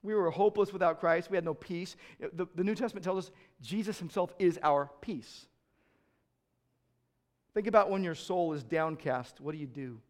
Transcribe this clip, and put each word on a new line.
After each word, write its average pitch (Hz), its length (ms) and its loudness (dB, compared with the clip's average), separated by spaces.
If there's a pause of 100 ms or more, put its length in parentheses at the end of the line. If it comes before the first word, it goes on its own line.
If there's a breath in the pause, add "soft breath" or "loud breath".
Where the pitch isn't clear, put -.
We 214 120 -4
were 180 160 4
hopeless 202 420 2
without 175 280 2
Christ. 170 300 2
We 196 60 0
had 175 80 0
no 160 100 -2
peace. 175 420 -8 (240 loud breath)
The, 175 340 -6
the 175 100 -2
New 208 100 2
Testament 208 300 -4
tells 185 220 -2
us - 60 -20 (280 soft breath)
Jesus 190 380 -4
himself 180 400 -4
is 175 240 4
our 143 280 2 (100)
peace. - 460 -10 (2000)
Think 214 140 -2
about 208 200 8
when 196 140 0
your 165 140 -2
soul 175 360 0
is 143 120 -6
downcast. 156 760 -2
What 147 120 -8
do 156 60 -10
you 147 80 -8
do? 123 440 -10